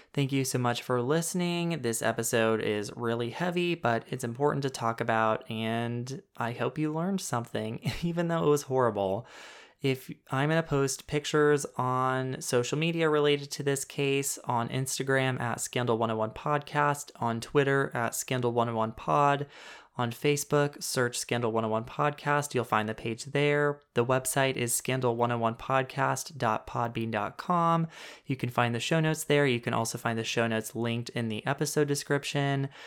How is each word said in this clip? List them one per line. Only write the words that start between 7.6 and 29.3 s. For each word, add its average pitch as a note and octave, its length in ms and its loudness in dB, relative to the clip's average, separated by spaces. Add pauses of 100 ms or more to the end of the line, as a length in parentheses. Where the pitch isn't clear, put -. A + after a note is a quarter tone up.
<laughs> - 60 -10
even E3+ 260 0
though E3 160 0
it D3 40 6
was D3 120 4
horrible. A2 680 0 (520)
If C3 320 -2 (200)
I'm C3+ 180 0
gonna D#3+ 140 2
post C#3 420 0
pictures D3 580 4 (140)
on C3 640 0
social B2+ 380 0
media E3 300 2
related D3 420 4
to - 120 -6
this C#3 220 0
case, C#3 600 0
on A#2+ 240 -2
Instagram C3 680 0
at A#2 220 -4
Scandal A#2+ 380 0
one A2+ 100 2
oh A2 60 -2
one A2 160 -2
podcast, D3 840 -2
on A#2 220 -2
Twitter C#3 540 2
at A#2 220 -2
Scandal B2 360 -2
one A#2 180 0
oh A#2 60 -2
one A2 180 0
pod, C#3+ 520 2 (500)
on A#2+ 160 0
Facebook, C#3+ 720 2
search B2 360 0
Scandal A#2+ 340 0
one A2 140 0
oh A2 40 -2
one A2 140 0
Podcast. C#3+ 720 -2
You'll A#2+ 100 2
find G#2+ 260 2
the A2 40 -4
page A2+ 320 -6
there. C#3+ 540 2 (140)
The A#2+ 120 4
website C3 500 2
is A#2+ 180 -2
scandal B2+ 420 0
one A#2 160 2
oh A#2+ 60 0
one A2+ 180 0
podcast C3+ 840 -2
dot A2+ 280 0
podbean A#2 460 -4
dot G#2 260 -2
com. E3 500 2 (380)
You C3+ 100 -2
can B2 140 -2
find A#2+ 240 2
the A#2 60 -2
show E3 200 2
notes D#3 260 0
there. C#3+ 200 4